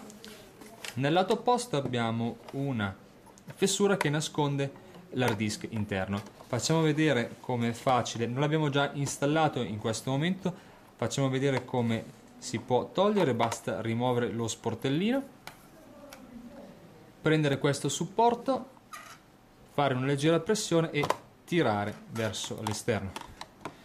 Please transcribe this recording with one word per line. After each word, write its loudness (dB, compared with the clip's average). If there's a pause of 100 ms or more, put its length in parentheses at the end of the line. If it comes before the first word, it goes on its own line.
(960)
Nel 0
lato 4
opposto 0
abbiamo -2 (160)
una -2 (640)
fessura 2
che 0
nasconde -2 (260)
l'hard 2
disk -2
interno. -2 (240)
Facciamo 2
vedere 2
com'è 0
facile, 0
non -2
l'abbiamo 2
già 2
installato 2
in -4
questo -2
momento, 0 (400)
facciamo 0
vedere 2
come 0 (340)
si -6
può 0
togliere, 4
basta 0
rimuovere 0
lo -2
sportellino, 0 (2000)
prendere 4
questo 0
supporto, 0 (1040)
fare 2
una 0
leggera 4
pressione 0
e 2 (400)
tirare 2 (180)
verso -4
l'esterno. -2 (760)